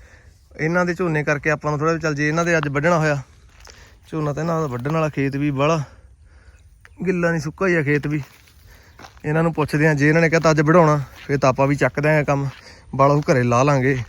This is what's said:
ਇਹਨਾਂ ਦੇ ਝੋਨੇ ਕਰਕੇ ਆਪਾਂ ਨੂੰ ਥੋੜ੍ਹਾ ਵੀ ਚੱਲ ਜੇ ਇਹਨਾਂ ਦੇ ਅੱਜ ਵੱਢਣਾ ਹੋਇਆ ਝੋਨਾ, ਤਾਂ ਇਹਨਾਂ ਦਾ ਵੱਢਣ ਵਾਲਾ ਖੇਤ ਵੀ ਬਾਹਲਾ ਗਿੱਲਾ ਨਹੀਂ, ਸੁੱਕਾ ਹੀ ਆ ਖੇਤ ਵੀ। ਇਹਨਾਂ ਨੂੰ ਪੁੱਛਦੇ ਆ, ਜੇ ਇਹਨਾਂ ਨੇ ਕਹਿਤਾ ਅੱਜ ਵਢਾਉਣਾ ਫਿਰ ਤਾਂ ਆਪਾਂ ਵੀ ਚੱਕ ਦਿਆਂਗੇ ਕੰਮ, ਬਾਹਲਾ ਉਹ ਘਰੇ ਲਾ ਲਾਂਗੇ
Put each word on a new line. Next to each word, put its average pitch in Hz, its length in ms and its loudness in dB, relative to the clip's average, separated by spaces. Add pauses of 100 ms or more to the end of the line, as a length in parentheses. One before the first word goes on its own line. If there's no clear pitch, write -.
(580)
ਇਹਨਾਂ 170 280 0
ਦੇ 175 80 -2
ਝੋਨੇ 165 300 -2
ਕਰਕੇ 151 260 -2
ਆਪਾਂ 151 200 -2
ਨੂੰ 151 80 -2
ਥੋੜ੍ਹਾ 160 160 0
ਵੀ 156 60 -6
ਚੱਲ 156 140 -4
ਜੇ 147 140 -2
ਇਹਨਾਂ 165 160 -2
ਦੇ 170 140 0
ਅੱਜ 147 100 -2
ਵੱਢਣਾ 151 300 0
ਹੋਇਆ 147 220 0 (880)
ਝੋਨਾ, 151 240 -6
ਤਾਂ 143 100 -8
ਇਹਨਾਂ 165 180 -4
ਦਾ 156 60 -4
ਵੱਢਣ 123 260 -6
ਵਾਲਾ 160 160 -2
ਖੇਤ 139 280 -4
ਵੀ 147 160 -2
ਬਾਹਲਾ 147 300 0 (1200)
ਗਿੱਲਾ 175 240 0
ਨਹੀਂ, 165 100 -2
ਸੁੱਕਾ 156 260 -6
ਹੀ 175 80 0
ਆ 160 80 0
ਖੇਤ 143 240 -2
ਵੀ। 147 160 -4 (1040)
ਇਹਨਾਂ 156 180 0
ਨੂੰ 165 120 0
ਪੁੱਛਦੇ 151 340 0
ਆ, 156 60 2
ਜੇ 143 140 2
ਇਹਨਾਂ 165 140 2
ਨੇ 165 80 2
ਕਹਿਤਾ 160 200 2
ਅੱਜ 151 100 4
ਵਢਾਉਣਾ 156 400 6 (260)
ਫਿਰ 139 120 0
ਤਾਂ 135 100 2
ਆਪਾਂ 135 180 2
ਵੀ 143 100 0
ਚੱਕ 139 240 0
ਦਿਆਂਗੇ 151 240 2
ਕੰਮ, 139 240 -2 (460)
ਬਾਹਲਾ 139 200 4
ਉਹ 147 80 2
ਘਰੇ 139 220 2
ਲਾ 120 180 2
ਲਾਂਗੇ 139 340 2 (120)